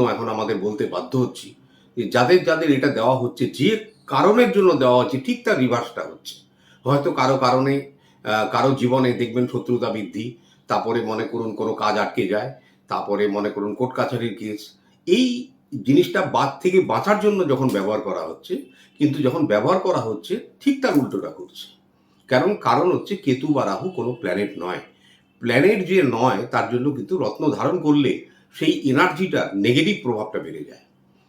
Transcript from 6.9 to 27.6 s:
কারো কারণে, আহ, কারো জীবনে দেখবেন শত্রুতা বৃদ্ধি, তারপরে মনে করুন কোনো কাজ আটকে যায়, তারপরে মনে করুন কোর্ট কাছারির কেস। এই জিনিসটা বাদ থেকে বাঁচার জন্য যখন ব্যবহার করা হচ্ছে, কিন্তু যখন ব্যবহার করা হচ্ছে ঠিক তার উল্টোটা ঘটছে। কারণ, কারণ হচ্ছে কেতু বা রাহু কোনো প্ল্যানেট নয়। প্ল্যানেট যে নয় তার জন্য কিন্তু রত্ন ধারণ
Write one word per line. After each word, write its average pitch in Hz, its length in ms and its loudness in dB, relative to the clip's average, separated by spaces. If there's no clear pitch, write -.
কারো 131 260 2
কারণে, 131 360 2
আহ, 107 300 0
কারো 127 160 4
জীবনে 123 320 2
দেখবেন 120 400 -2
শত্রুতা 120 380 -2
বৃদ্ধি, 104 360 -8
তারপরে 113 300 0
মনে 107 220 -2
করুন 113 220 -6
কোনো 110 180 -4
কাজ 107 160 0
আটকে 104 340 -2
যায়, 120 180 -4
তারপরে 101 340 -2
মনে 104 140 -2
করুন 104 240 -6
কোর্ট 123 240 -4
কাছারির 120 420 -4
কেস। 107 200 -8
এই 233 200 4
জিনিসটা 175 340 4
বাদ 135 140 2
থেকে 185 180 4
বাঁচার 120 440 0
জন্য 202 160 2
যখন 131 240 2
ব্যবহার 101 240 -2
করা 90 280 -6
হচ্ছে, 82 260 -10
কিন্তু 135 280 2
যখন 156 200 0
ব্যবহার 123 400 2
করা 160 220 0
হচ্ছে 110 260 -6
ঠিক 277 220 2
তার 226 180 0
উল্টোটা 92 380 -6
ঘটছে। - 280 -18
কারণ, 147 220 2
কারণ 143 260 2
হচ্ছে 143 240 -4
কেতু 131 300 -2
বা 123 100 0
রাহু 98 240 -4
কোনো 123 200 -6
প্ল্যানেট 98 380 -4
নয়। 87 240 -6
প্ল্যানেট 143 460 4
যে 190 100 4
নয় 113 220 4
তার 117 180 2
জন্য 123 140 0
কিন্তু 117 220 -6
রত্ন 127 240 -4
ধারণ 156 180 0